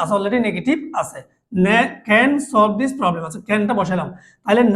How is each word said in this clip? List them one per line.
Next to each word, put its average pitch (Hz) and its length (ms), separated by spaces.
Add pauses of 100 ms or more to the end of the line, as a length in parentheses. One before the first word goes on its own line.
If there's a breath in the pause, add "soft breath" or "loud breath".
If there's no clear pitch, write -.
আছে, 170 140
already 202 320
নেগেটিভ 240 300 (240)
আছে। 147 180 (460)
নে-, 233 240 (180)
can 226 220 (220)
solve 214 300
this 269 100 (100)
problem 170 280
আছে, 214 180
ক্যানটা 208 320
বসালাম। 175 300 (340 loud breath)
তাহলে 226 200 (120)